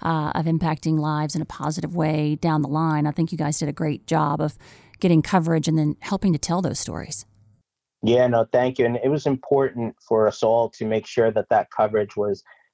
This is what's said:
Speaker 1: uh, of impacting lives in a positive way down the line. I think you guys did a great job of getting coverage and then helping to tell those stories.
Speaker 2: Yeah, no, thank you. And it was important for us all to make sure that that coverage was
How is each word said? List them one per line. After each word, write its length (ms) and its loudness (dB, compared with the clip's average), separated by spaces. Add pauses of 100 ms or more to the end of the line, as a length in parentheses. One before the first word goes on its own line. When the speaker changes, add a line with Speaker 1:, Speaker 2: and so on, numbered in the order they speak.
Speaker 1:
uh, 340 -2
of 100 -2
impacting 520 0
lives 380 -2
in 60 -4
a 40 -6
positive 480 -6
way 440 0
down 240 0
the 80 -2
line. 360 0
I 60 0
think 220 -2
you 40 -8
guys 220 -2
did 80 -2
a 60 -4
great 340 -4
job 320 0
of 180 -4 (440)
getting 200 6
coverage 460 0
and 100 2
then 220 0
helping 320 0
to 80 2
tell 220 -2
those 180 -4
stories. 460 -8 (800)
Speaker 2:
Yeah, 240 4
no, 240 4
thank 260 2
you. 80 4
And 180 0
it 60 2
was 160 -2
important 720 0 (100)
for 220 4
us 160 0
all 280 2
to 140 -8
make 220 -2
sure 240 2
that 180 -2
that 220 2
coverage 460 -2
was 260 -4 (300)